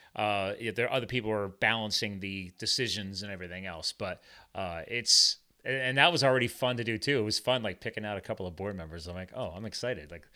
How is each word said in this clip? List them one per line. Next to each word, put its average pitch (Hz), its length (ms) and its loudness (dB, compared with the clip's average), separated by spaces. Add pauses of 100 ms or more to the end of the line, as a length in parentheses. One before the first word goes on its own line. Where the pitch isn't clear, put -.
(160)
Uh, 101 420 0
yeah, 117 120 -4
there 117 160 0
are 120 60 -2
other 127 140 0
people 113 240 -2
who 110 60 2
are 101 120 -2
balancing 107 720 0
the 95 380 -8
decisions 101 640 -2
and 101 80 -8
everything 92 360 -10
else. 82 260 -6
But, 92 300 -6 (320)
uh, 85 320 -4
it's, - 500 4 (260)
and, 131 140 0
and 131 220 2
that 156 120 10
was 151 140 4
already 127 240 6
fun 123 300 0
to 117 60 -2
do 113 120 0
too. 139 220 2
It 110 40 4
was 107 160 0
fun, 123 240 2
like, 98 180 -6
picking 110 240 -6
out 104 120 -2
a 95 60 -4
couple 104 240 -6
of 85 100 -8
board 95 200 -4
members. 82 300 -10
I'm 87 80 -8
like, 92 200 -8
"Oh, 117 200 -6
I'm 107 120 -10
excited. 98 440 -6
Like, 82 260 -16